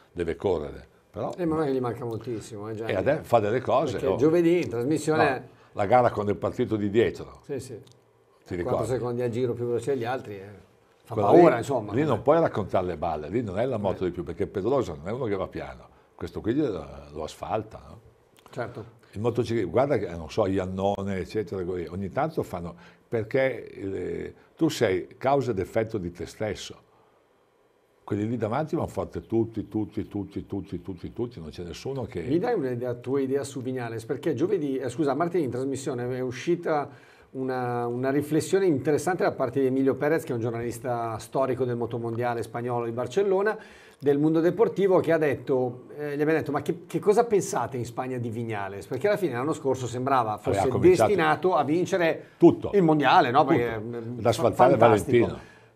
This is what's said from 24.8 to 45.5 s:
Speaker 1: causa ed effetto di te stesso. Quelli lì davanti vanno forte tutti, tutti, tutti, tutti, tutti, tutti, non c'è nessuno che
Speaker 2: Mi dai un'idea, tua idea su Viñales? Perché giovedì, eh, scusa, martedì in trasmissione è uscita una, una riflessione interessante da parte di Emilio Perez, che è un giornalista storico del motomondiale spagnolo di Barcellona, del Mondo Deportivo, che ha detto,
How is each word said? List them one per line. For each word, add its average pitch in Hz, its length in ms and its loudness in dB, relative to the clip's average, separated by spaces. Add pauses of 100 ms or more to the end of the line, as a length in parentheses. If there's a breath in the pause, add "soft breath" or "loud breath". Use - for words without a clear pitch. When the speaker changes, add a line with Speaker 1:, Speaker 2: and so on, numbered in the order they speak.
Speaker 1:
causa 127 340 2
ed 95 80 -2
effetto 110 380 -2
di 87 140 -6
te 85 140 -12
stesso. - 640 -10 (1200 soft breath)
Quelli 104 160 -2
lì 120 80 -4
davanti 123 400 -4
vanno 123 140 -2
forte 87 360 -8
tutti, 113 440 -2
tutti, 107 400 -6
tutti, 98 360 -8
tutti, 92 360 -8
tutti, 85 320 -12
tutti, 117 260 -10
non 80 100 -14
c'è 87 140 -12
nessuno 127 400 -10
che 92 200 -8
Speaker 2:
Mi 147 160 0
dai 247 160 -2
un'idea, 123 400 -4
tua 127 260 -4
idea 135 240 -2
su 131 160 -10
Viñales? 117 440 -8
Perché 156 280 -4
giovedì, 143 420 0
eh, 131 140 -4
scusa, 139 240 0
martedì 170 320 0
in 123 40 -4
trasmissione 127 680 -4
è - 20 -4
uscita 147 680 -2 (400 loud breath)
una, 123 580 -4
una 123 220 -2
riflessione 156 560 2
interessante 160 580 0
da 165 80 2
parte 135 300 -2
di 135 60 4
Emilio 131 280 2
Perez, 151 280 0
che 139 100 -6
è - 20 -2
un 117 60 -2
giornalista 117 800 -4
storico 131 440 -2
del 123 140 -2
motomondiale 117 640 -4
spagnolo 120 400 -4
di 117 80 -4
Barcellona, 190 640 0 (400 loud breath)
del 143 200 2
Mondo 160 240 4
Deportivo, 180 580 4
che 160 140 2
ha 165 40 4
detto, 127 680 0 (100)